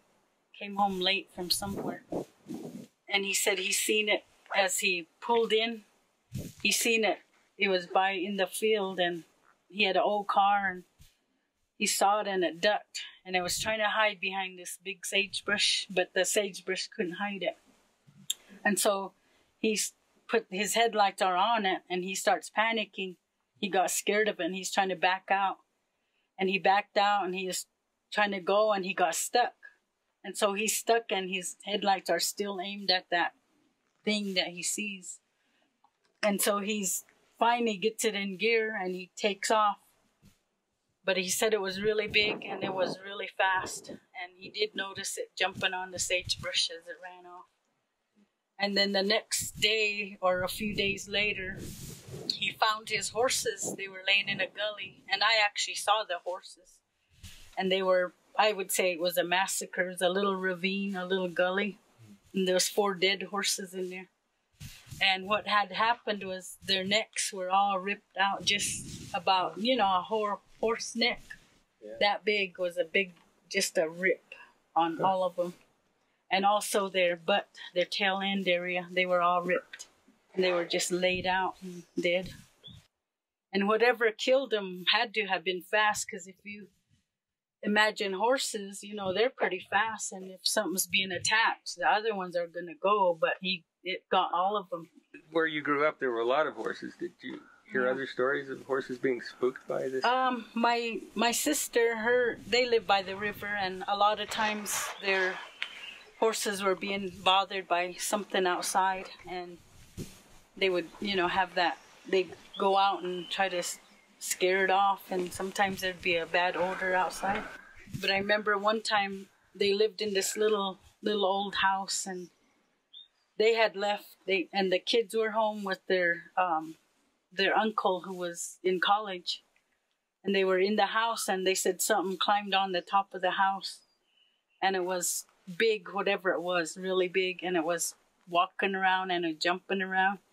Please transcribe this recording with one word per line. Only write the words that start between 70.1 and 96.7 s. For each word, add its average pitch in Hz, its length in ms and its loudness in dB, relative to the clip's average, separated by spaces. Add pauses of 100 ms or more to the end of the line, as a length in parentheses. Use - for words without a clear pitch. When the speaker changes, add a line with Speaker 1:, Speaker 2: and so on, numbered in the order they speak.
Speaker 1:
horse 226 360 -2
neck. 226 260 0 (640)
Speaker 2:
Yeah. 107 160 -14
Speaker 1:
That 101 240 2
big 196 340 0
was 175 180 -2
a 175 80 2
big, 190 280 0 (360)
just 190 300 -2
a 160 100 2
rip 175 460 -2 (400)
on 165 220 2
Speaker 2:
Huh. 175 100 2
Speaker 1:
all 190 160 2
of 180 140 -2
them. 175 180 -2 (760)
And 196 120 4
also 202 440 2
their 180 260 2
butt, 190 340 0 (260)
their 180 100 2
tail 196 360 0
end 196 280 0
area, 180 420 0
they 180 160 2
were 180 160 4
all 175 200 4
ripped. - 440 -4 (480)
And 185 80 2
they 180 100 4
were 170 120 2
just 175 260 -2
laid 185 360 0
out 185 360 0
and 175 220 -12 (140)
dead. 180 320 0 (1200)
And 196 160 0
whatever 226 420 4
killed 254 400 2
them 185 420 -4
had 220 220 2
to 208 120 0
have 180 180 -2
been 185 180 -2
fast, 214 480 0
'cause 190 160 -12
if 190 180 -18
you 202 240 -14 (920)
imagine 208 500 2
horses, 208 720 -2
you 208 100 -14
know, 196 180 -2
they're 220 180 4
pretty 185 300 -4 (100)
fast. 214 420 -2
And 190 180 -12
if 185 160 -6
something's 190 400 0
being 190 260 0
attacked, 214 640 0
the 170 120 2
other 214 260 4
ones 180 220 -4
are 175 100 -2
gonna 170 280 -10
go, 185 440 4
but 160 220 2
he, 185 240 -4 (180)
it 180 280 -8
got 185 220 2
all 190 240 2
of 190 140 -6
them. 165 200 -10 (400)
Speaker 2:
Where 160 160 2
you 151 160 -4
grew 143 240 2
up, 151 120 -2
there 131 120 0
were 117 100 0
a 117 60 0
lot 143 200 2
of 139 80 -4
horses. 113 420 -8